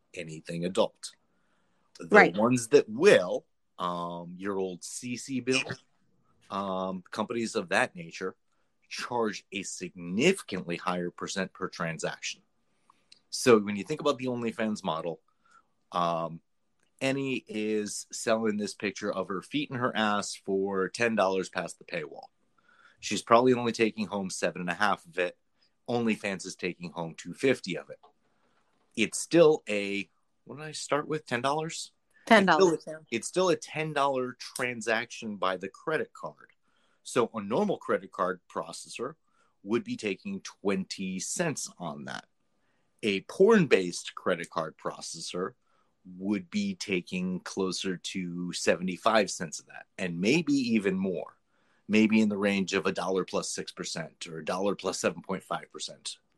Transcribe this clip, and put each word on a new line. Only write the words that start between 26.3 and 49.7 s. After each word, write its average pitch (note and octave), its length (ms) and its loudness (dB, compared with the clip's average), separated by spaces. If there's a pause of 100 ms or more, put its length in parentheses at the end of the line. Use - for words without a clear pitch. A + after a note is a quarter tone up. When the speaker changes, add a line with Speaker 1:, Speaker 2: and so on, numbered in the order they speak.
Speaker 1:
is F2+ 100 -10
taking F2 360 -6
home E2 240 -8
two F2 180 -12
fifty B2 420 0
of D2 140 -10
it. - 100 -16 (960)
It's G#2 240 0
still D#3 480 6
a, G2+ 400 -2 (380)
what B2+ 140 -14
did D#3 80 -12
I D#3 40 -12
start D3 360 -4
with? D3+ 180 -4
Ten A#2+ 160 -4
dollars? D#3 500 -2 (360)
Speaker 2:
Ten G#3 180 8
dollars, E3+ 300 6
Speaker 1:
It's - 80 -4
still, D#3 100 -12
Speaker 2:
yeah. D#3 240 -6
Speaker 1:
it's - 100 -6
still F#3 220 2
a D#3+ 60 4
ten D#3 360 -6
dollar C3+ 480 0
transaction A#2 1000 -4
by F#2 200 -2
the F#2 100 -8
credit D3 460 -4
card. - 380 -14 (520)
So A#2 300 0
a A2 80 -6
normal C3+ 360 0
credit F#2+ 360 -2
card F#2 260 0 (100)
processor F2 680 -8 (480)
would A2 200 0
be A#2+ 140 -6
taking G2 420 -6
twenty F#2+ 800 -4
cents - 580 -4
on D2 280 -10
that. - 220 -10 (800)
A G2 160 2
porn-based C#3+ 960 4
credit E2+ 340 -2
card - 280 -6
processor E2+ 800 -8 (640)
would F#2+ 320 -2
be G2+ 260 -2
taking F#2 640 -4
closer F#2+ 560 -4
to F2 560 -6
seventy-five F#2+ 760 2
cents D#2+ 300 -8
of - 60 -20
that, - 220 -20 (100)